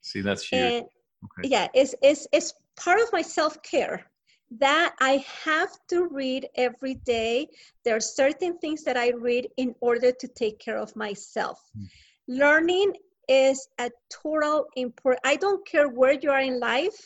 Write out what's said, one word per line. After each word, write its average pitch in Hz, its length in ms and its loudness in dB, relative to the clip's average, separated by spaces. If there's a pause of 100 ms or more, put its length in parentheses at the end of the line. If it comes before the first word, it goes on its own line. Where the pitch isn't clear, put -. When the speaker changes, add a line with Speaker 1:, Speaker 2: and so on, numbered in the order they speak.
Speaker 1:
See, - 200 -8
that's 98 260 -2
huge. 254 120 -2
Speaker 2:
And 240 260 0 (400)
Speaker 1:
Okay. 214 240 -8
Speaker 2:
yeah, 240 240 2
it's, 277 280 4
it's, 285 300 4
it's - 220 0 (240)
part 370 240 2
of 466 100 0
my 349 100 0
self-care 311 880 -4 (480)
that 294 440 2
I 269 220 2 (200)
have 320 260 0 (200)
to 349 180 0
read 269 480 -6
every 254 400 -4
day. 233 540 -2 (340)
There 226 140 2
are - 20 0
certain 302 600 -2
things 302 260 -6
that 254 100 -2
I 240 160 2
read 240 460 -2
in 254 240 -4
order 240 320 2
to 247 160 -10
take 214 300 -6
care 214 180 -8
of 214 180 -8
myself. 208 640 -8 (160)
Speaker 1:
Hmm. 104 80 -12 (460)
Speaker 2:
Learning 320 640 4 (340)
is 269 400 4 (120)
a 240 120 -6 (180)
total 302 580 -2 (100)
import-, 254 480 -2
I 277 100 4
don't 392 320 -2
care 294 220 2
where 254 240 4
you 285 180 0
are 269 80 4
in 262 220 -2
life. 262 440 -2